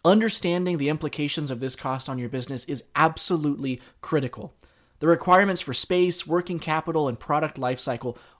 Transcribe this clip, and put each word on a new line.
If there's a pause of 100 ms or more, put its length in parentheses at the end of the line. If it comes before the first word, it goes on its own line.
Understanding
the
implications
of
this
cost
on
your
business
is (100)
absolutely (180)
critical. (440)
The
requirements
for
space,
working
capital,
and
product
lifecycle (240)